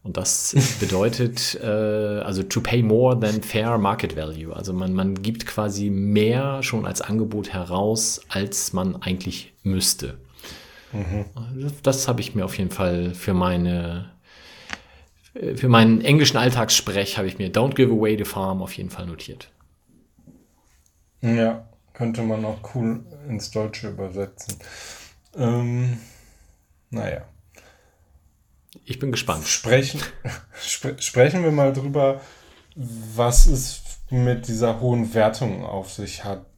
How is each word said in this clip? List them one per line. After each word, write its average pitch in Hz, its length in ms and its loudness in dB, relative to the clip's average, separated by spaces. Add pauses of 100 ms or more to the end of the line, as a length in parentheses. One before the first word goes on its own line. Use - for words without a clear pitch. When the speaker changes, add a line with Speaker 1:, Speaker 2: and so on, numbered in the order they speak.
Speaker 1:
Und - 100 -8
das - 380 -2 (140)
<laughs> - 120 -6
bedeutet, 107 800 0
äh, 117 60 -8
also 104 760 0
to 113 160 -2
pay 120 200 2
more 117 380 6
than 107 240 0
fair 113 340 0
market 101 400 0
value. 78 380 -8
Also 95 180 -6
man, 92 220 -2
man 95 260 0
gibt 113 260 -4
quasi 101 440 -2
mehr 107 720 2
schon 107 240 -2
als 92 140 -4
Angebot 107 520 -2
heraus, 95 760 -2
als - 440 -4
man 92 300 -2
eigentlich - 500 -6 (120)
müsste. 90 540 -2 (760)
Speaker 2:
Mhm. 98 320 -4 (360)
Speaker 1:
Das, 143 220 -8
das 135 260 2
habe 120 120 0
ich - 160 -6
mir 95 80 0
auf 95 120 -6
jeden 92 140 -2
Fall 90 440 -2
für 95 200 -2
meine, 87 800 0 (1200)
äh, - 220 -6
für 127 120 0
meinen 113 340 8
englischen 143 340 6
Alltagssprech 110 840 2
habe 98 80 -2
ich 92 120 -6
mir 92 120 -4
„Don't 131 240 2
give 123 180 6
away 107 240 4
the 101 80 -2
farm“ 95 380 -4
auf - 140 -10
jeden 95 140 -8
Fall 90 160 -12
notiert. - 440 -14 (1700)
Speaker 2:
Ja, 117 460 2 (280)
könnte 117 280 -4
man 110 220 -2
auch 107 160 -6 (160)
cool 113 280 -2 (240)
ins 107 220 -8
Deutsche 107 380 -6
übersetzen. 95 680 -8 (800)
Ähm, 120 640 0 (920)
naja. 107 340 -8 (1600)
Speaker 1:
Ich - 140 -10
bin 139 140 -4
gespannt. 78 340 -4
Speaker 2:
Sprechen, 135 540 2 (300)
<laughs> - 300 -16
spre-, - 400 -6
sprechen 151 420 4
wir 160 100 4
mal 139 200 4
drüber, 135 480 2 (540)
was 117 720 6
es - 360 2 (280)
mit 123 380 0
dieser 113 320 0
hohen 120 340 0
Wertung 107 500 2
auf 95 280 -8
sich - 320 -12
hat. 95 220 -8 (120)